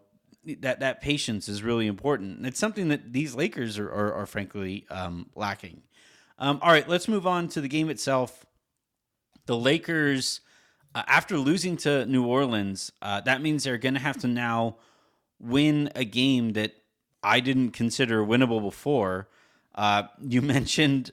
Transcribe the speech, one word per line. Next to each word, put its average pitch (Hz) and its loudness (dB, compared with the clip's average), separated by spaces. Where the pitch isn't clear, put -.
that, 135 -6
that 131 -4
patience 127 -2
is 101 -6
really 113 0
important. 98 -4
And 113 -8
it's 127 -6
something 208 -2
that 143 -2
these 135 -2
Lakers 120 -4
are, 104 -4
are, 104 0
are 101 -4
frankly, 98 -8
um, 90 -8
lacking. 98 -8
Um, 143 -2
all 170 6
right, 151 6
let's 175 0
move 196 0
on 175 0
to 165 -6
the 139 -2
game 156 -2
itself. 131 -2
The 123 0
Lakers, 143 0
uh, 117 -2
after 160 4
losing 165 2
to 139 0
New 127 2
Orleans, 117 0
uh, 101 -4
that 131 0
means 151 0
they're 127 -2
gonna 131 0
have 139 -2
to 123 -2
now 117 0
win 147 2
a 131 -2
game 120 2
that 107 -2
I 107 6
didn't 127 2
consider 117 0
winnable 117 2
before. 98 -2
Uh, 104 2
you 123 2
<laughs> - 2
mentioned 139 2